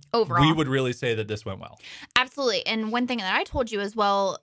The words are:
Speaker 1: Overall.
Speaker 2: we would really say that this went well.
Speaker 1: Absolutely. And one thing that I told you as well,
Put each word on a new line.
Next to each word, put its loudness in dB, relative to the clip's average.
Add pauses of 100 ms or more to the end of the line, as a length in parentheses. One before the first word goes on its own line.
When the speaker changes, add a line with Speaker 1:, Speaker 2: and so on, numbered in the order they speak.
(140)
Speaker 1:
Overall. 4
Speaker 2:
we 6
would 2
really 0
say 0
that -4
this -6
went -8
well. -16 (360)
Speaker 1:
Absolutely. 2
And -2
one 0
thing -2
that -2
I 2
told -4
you -2
as -4
well, 2